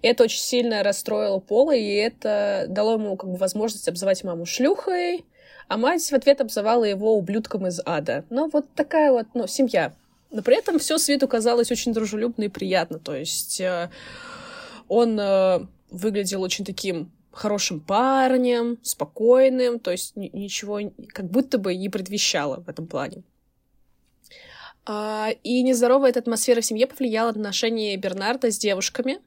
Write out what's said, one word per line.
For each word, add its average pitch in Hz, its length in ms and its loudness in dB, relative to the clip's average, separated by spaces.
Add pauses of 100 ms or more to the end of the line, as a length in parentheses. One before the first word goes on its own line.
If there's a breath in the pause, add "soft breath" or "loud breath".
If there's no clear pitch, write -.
И 240 40 2
это 240 180 6
очень - 160 0
сильно 233 420 0
расстроило 202 580 0
Пола, 262 340 4
и 208 200 0
это 208 720 -2
дало 208 260 0
ему, 208 220 -4
как 190 140 -8
бы, 180 60 -4
возможность 208 520 -2
обзывать 190 340 0
маму 175 220 -6
шлюхой, 349 800 -2 (440 loud breath)
а 202 100 -4
мать 311 300 0
в - 60 -4
ответ 277 260 4
обзывала 226 440 2
его 208 320 2
ублюдком 196 500 -2
из 170 180 -4
ада. 147 460 -2
Ну, 285 220 0
вот 302 220 2
такая 302 360 4
вот, 233 240 4
ну, 233 120 -2
семья. 202 480 0 (360)
Но 214 120 -6
при 262 160 6
этом 339 200 0
всё 311 200 0
с - 100 0
виду 277 180 4
казалось 233 440 2
очень 233 240 -2
дружелюбно 220 500 -2
и 208 40 -4
приятно. 185 500 -2
То 151 160 -8
есть, - 480 -6
э, 175 260 -4 (1000 loud breath)
он, 226 300 4
э, 190 480 2 (240)
выглядел 196 520 -2
очень 185 240 -4
таким 180 440 -6 (220)
хорошим 202 480 -4
парнем, 247 1000 2
спокойным, 247 960 2
то 196 120 -4
есть - 260 -6
ни-, 196 180 -10
ничего 202 460 -8 (340)
как 185 160 -8
будто 262 260 0
бы 190 200 -2
не 196 120 -6
предвещало 190 720 -4
в 175 80 -16
этом 160 180 -12
плане. 143 360 -8 (1600 loud breath)
А, 214 440 -4 (140)
и 247 180 2
нездоровая 254 480 4
эта 247 100 -2
атмосфера 233 400 2
в 220 60 -4
семье 226 200 0
повлияла 226 460 -2
на - 0 -
отношения 214 640 -2
Бернарда 196 540 -2
с 214 80 -4
девушками. 214 680 -2